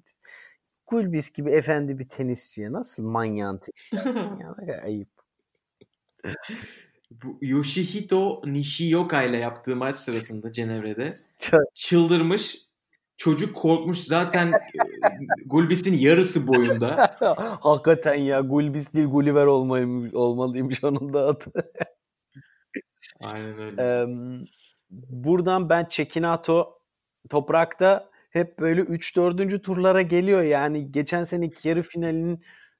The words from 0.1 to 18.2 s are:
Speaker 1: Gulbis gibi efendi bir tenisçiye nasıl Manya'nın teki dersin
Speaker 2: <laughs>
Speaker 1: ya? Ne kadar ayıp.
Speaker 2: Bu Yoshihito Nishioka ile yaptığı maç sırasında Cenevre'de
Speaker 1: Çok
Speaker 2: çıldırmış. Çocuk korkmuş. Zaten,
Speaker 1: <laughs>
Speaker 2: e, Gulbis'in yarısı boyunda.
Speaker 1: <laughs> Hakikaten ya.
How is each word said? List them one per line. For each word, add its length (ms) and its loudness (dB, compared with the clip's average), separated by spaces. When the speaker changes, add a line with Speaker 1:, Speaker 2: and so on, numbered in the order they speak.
Speaker 1:
Gulbis 440 -2
gibi 200 -4
efendi 480 0
bir 100 -12
tenisçiye 640 -6
nasıl 320 -10
Manya'nın 540 -4
teki 480 -10
dersin 320 -6
Speaker 2:
<laughs> 20 -14
Speaker 1:
ya? 200 -16
Ne 60 -16
kadar 180 -10
ayıp. 260 -10
Speaker 2:
Bu 300 -16
Yoshihito 1040 -2
Nishioka 800 0
ile 140 0
yaptığı 380 -4
maç 220 -4
sırasında 540 -8
Cenevre'de 640 -6
Speaker 1:
Çok 360 4
Speaker 2:
çıldırmış. 880 2
Çocuk 380 0
korkmuş. 440 2
Zaten, 520 0
Speaker 1:
<laughs> 0 -
Speaker 2:
e, 20 4
Gulbis'in 520 2
yarısı 500 4
boyunda. 720 4
Speaker 1:
<laughs> 180 2
Hakikaten 520 4
ya. 280 0